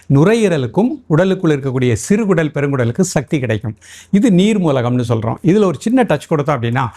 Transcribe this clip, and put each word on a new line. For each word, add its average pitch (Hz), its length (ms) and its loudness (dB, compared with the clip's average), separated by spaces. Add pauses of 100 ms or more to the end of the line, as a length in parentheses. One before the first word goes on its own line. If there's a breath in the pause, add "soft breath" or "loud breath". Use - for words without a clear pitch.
(140 loud breath)
நுரையீரலுக்கும் 180 800 2 (180)
உடலுக்குள்ள 185 460 2
இருக்கக்கூடிய 127 400 -2 (140)
சிறுகுடல், 196 420 0
பெருங்குடலுக்கு 139 500 -2
சக்தி 165 380 -2
கிடைக்கும். 110 380 -4 (340 loud breath)
இது 208 200 2
நீர் 202 280 4
மூலகம்னு 123 500 0
சொல்றோம். 113 340 -2
இதுல 202 200 2
ஒரு 175 160 0
சின்ன 247 240 0
டச் 160 260 -4
கொடுத்தோம் 147 280 -2
அப்படின்னா 117 400 -2